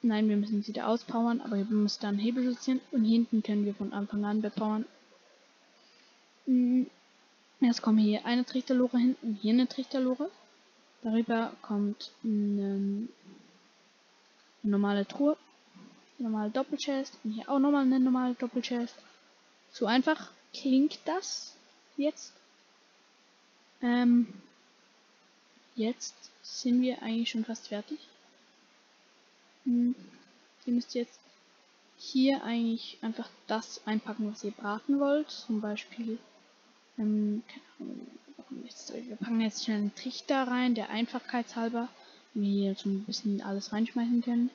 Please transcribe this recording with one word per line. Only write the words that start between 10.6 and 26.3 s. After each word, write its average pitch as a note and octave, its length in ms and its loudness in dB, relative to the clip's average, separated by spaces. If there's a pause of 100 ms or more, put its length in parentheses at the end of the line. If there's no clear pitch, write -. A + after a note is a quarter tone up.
Darüber A3+ 520 0 (100)
kommt G#3 480 -2 (120)
eine G3+ 840 0 (1500)
normale G3+ 460 2
Truhe, C#4+ 300 2 (840)
eine A#3 100 -2
normale G#3+ 220 -2
Doppelchest C4+ 720 -4
und G#3+ 80 -2
hier A3+ 180 -8
auch C#4 80 2
nochmal C#4 240 4
eine C4 180 4
normale B3+ 360 2
Doppelchest. A#3+ 600 -4 (760)
So - 160 -2
einfach C4 420 2 (240)
klingt C4+ 520 2
das - 500 -6 (420)
jetzt. D4 340 -2 (1500)
Ähm, A#3+ 460 4 (1500)
jetzt A3+ 380 -4 (300)